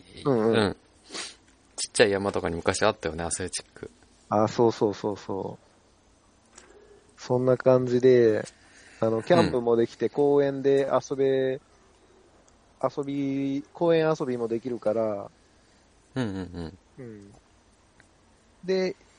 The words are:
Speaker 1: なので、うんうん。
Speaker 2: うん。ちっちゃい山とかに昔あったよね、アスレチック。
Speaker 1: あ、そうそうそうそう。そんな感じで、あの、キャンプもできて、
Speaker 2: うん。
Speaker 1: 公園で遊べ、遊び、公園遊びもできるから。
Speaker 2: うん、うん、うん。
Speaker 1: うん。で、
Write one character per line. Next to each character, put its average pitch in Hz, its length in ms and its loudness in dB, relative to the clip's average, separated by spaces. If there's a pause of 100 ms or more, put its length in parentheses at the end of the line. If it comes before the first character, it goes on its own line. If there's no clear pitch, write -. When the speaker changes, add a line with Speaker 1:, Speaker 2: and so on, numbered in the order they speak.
(240)
Speaker 1:
な 139 100 2
の 113 180 2
で、 - 0 -
う - 0 -
ん - 0 -
う - 0 -
ん。 110 40 2
Speaker 2:
う 104 140 4
ん。 - 60 -6 (1000)
ち - 120 -6
っ - 40 -20
ち - 80 2
ゃ 113 60 8
い 101 40 4
山 98 220 0
と 95 80 -4
か 90 80 -4
に 82 80 -4
昔 92 260 -2
あ 107 80 4
っ 104 60 -2
た - 120 -6
よ 80 60 -6
ね、 82 80 -8
ア 82 80 -6
ス - 120 -6
レ 87 80 -8
チ - 120 -10
ッ - 20 -20 (100)
ク。 - 160 -16 (380)
Speaker 1:
あ、 107 200 2
そ 117 200 2
う 110 40 4
そ 110 160 0
う 98 60 -2
そ 107 180 -4
う 98 40 -8
そ 98 440 -8
う。 - 1000 -20 (580)
そ 127 200 -2
ん 127 80 -2
な 127 100 4
感 127 300 4
じ 123 140 0
で、 120 460 6 (540)
あ 113 60 0
の、 113 160 -2
キ 175 120 2
ャ 170 80 6
ン - 80 0
プ 127 100 -2
も 117 160 2
で 117 100 4
き - 100 -10
て、 120 100 -2
Speaker 2:
う - 20 -2
ん。 - 40 -18
Speaker 1:
公 143 300 2
園 139 200 -4
で 139 280 2
遊 131 260 -2
べ、 135 440 0 (1200)
遊 139 220 -2
び、 139 680 -4
公 170 220 2
園 160 240 2
遊 151 80 -6
び 123 100 -2
も 117 120 -4
で 117 120 -2
き 127 80 -10
る 120 100 -6
か 107 160 -2
ら。 107 360 -4 (840)
Speaker 2:
う 131 60 -4
ん、 - 20 -2
う - 0 -
ん、 117 40 -2
う 90 340 -8
ん。 82 180 -12 (200)
Speaker 1:
う 135 40 -16
ん。 104 300 -18 (1300)
で、 185 320 -2 (220)